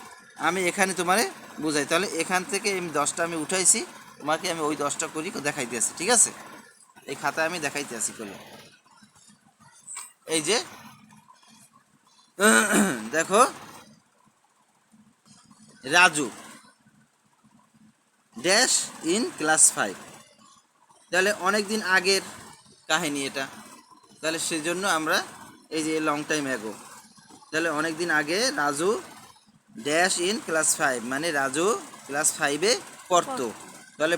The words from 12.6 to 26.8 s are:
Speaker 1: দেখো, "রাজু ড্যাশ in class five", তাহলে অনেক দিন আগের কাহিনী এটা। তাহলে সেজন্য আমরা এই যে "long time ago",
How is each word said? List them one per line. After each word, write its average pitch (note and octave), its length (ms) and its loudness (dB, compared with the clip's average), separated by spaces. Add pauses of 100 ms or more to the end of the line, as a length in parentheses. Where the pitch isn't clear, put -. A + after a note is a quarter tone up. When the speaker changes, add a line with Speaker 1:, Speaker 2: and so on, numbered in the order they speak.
Speaker 1:
দেখো, E3+ 360 6 (2500)
"রাজু D3+ 460 6 (2000)
ড্যাশ G#3+ 300 4 (340)
in G3 200 2 (160)
class D#3 380 4
five", G#2 160 0 (1160)
তাহলে F#3+ 220 4
অনেক G3+ 360 0
দিন A3 140 -2
আগের F#3+ 380 4 (680)
কাহিনী D3 380 0
এটা। C3+ 200 -4 (720)
তাহলে D#3+ 180 -2
সেজন্য E3+ 480 -2
আমরা E3+ 360 2 (480)
এই D#3 140 -2
যে D#3 160 0
"long D3+ 300 0
time D3+ 160 0
ago", A2 260 -4 (800)